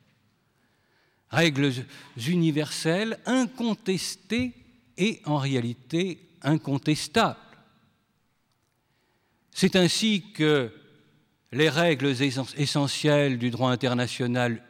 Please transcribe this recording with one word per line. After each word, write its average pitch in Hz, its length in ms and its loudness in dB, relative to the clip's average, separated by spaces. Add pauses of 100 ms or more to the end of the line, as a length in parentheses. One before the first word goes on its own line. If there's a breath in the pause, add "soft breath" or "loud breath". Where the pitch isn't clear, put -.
(1300)
règles 143 420 2 (540 loud breath)
universelles, 165 1000 0
incontestées 233 1300 -4 (460)
et 208 260 -2
en 151 140 0
réalité 135 840 -4 (220)
incontestables. 147 960 0 (2000)
C'est - 240 0
ainsi 190 480 2 (120)
que 151 360 2 (800)
les 151 200 2
règles 147 380 2
essen-, 131 500 -2
essentielles 143 800 0
du 123 100 -2
droit 120 220 0
international 123 1000 0